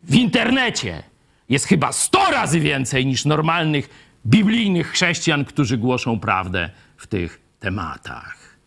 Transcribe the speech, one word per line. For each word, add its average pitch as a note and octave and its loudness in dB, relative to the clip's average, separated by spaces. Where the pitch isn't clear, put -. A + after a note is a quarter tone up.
w - -2
internecie A3+ 0
jest C3+ 2
chyba C#3+ 2
sto F#4+ 2
razy E3+ 0
więcej C3+ 0
niż C3+ -2
normalnych, D#3 0
biblijnych G3 2
chrześcijan, D#3+ 0
którzy C3 -2
głoszą A#2+ -2
prawdę F#2 -2
w - -20
tych F2 -6
tematach. - -10